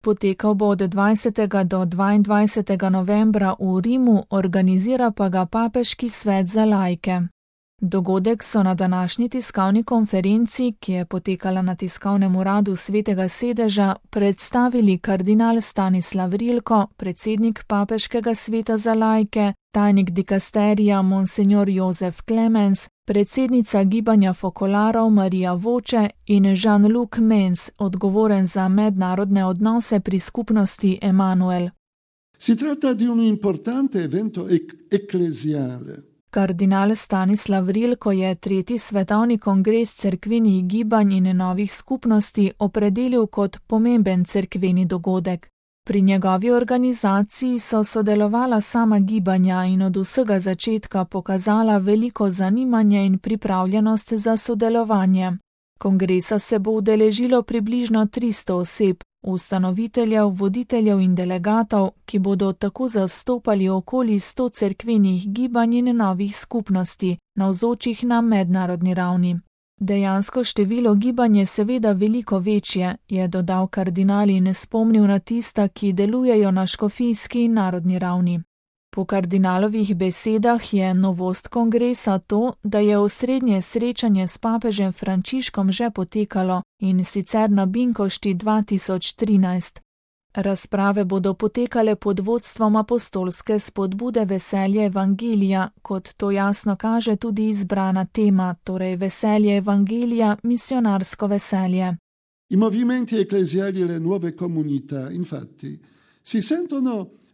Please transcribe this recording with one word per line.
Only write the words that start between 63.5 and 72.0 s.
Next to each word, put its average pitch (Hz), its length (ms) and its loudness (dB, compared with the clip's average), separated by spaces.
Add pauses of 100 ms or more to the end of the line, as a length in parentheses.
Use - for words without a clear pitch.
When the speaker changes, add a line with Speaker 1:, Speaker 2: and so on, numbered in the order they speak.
Speaker 1:
okoli 208 500 0
sto 247 300 -4
cerkvenih 202 800 0
gibanj 233 460 0
in 240 240 2
novih 202 400 -2
skupnosti, 190 800 -4 (180)
navzočih 214 680 -2
na 240 180 2
mednarodni 185 720 0
ravni. 180 460 0 (400)
"Dejansko 196 640 0
število 220 520 2
gibanj 233 420 4
je 196 80 4
seveda 220 460 0
veliko 208 480 0